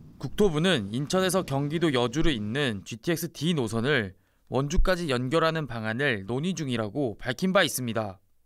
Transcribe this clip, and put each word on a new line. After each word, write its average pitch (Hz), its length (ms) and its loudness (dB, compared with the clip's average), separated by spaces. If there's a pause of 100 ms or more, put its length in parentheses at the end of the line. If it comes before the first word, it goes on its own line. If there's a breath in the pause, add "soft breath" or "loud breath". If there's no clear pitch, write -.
(180)
국토부는 151 760 2
인천에서 180 520 0
경기도 147 500 0
여주를 127 400 2
잇는 110 500 -2
지티엑스 160 480 -4
D 165 220 -2
노선을 113 600 0 (360)
원주까지 170 600 2
연결하는 151 580 0
방안을 113 580 -2
논의 139 280 -2
중이라고 120 640 -4
밝힌 170 360 -2
바 190 100 6
있습니다. 113 560 -4 (260)